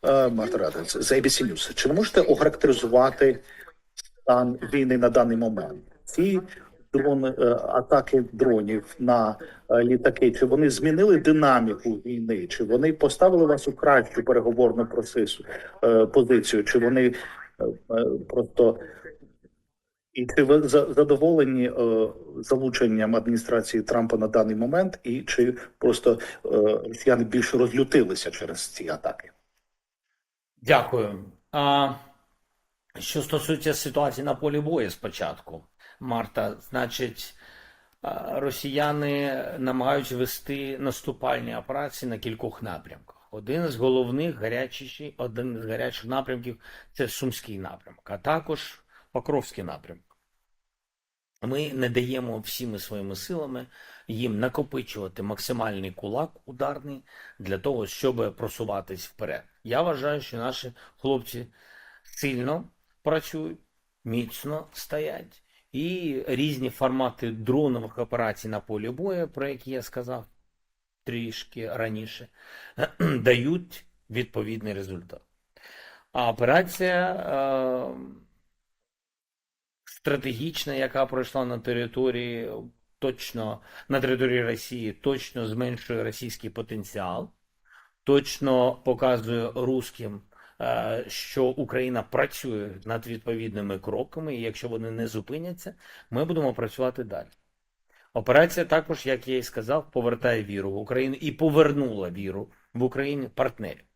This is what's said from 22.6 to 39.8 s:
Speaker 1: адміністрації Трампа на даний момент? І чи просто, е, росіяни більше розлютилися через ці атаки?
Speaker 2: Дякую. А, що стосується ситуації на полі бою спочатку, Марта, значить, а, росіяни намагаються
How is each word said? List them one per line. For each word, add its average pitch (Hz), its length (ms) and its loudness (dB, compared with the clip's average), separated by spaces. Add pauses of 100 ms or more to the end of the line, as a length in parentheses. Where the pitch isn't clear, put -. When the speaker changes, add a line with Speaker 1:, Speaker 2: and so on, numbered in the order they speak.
Speaker 1:
адміністрації 113 640 0
Трампа 117 340 2
на 107 120 2
даний 110 280 4
момент? 160 460 0
І 123 200 -4
чи 123 340 2 (220)
просто, 117 400 4 (260)
е, - 40 -4 (400)
росіяни 120 360 4
більше 120 340 2
розлютилися 120 720 2
через - 380 -8
ці - 200 -10
атаки? - 420 -6 (1300)
Speaker 2:
Дякую. 113 640 2 (280)
А, 143 400 4 (1080)
що - 240 -4
стосується 151 520 0
ситуації 143 500 -2
на 143 100 0
полі 147 260 -2
бою 147 300 -2
спочатку, 82 760 -10 (360)
Марта, 110 560 -4 (140)
значить, 123 640 -6 (680)
а, - 380 -6
росіяни 143 1040 -2 (140)
намагаються 131 580 0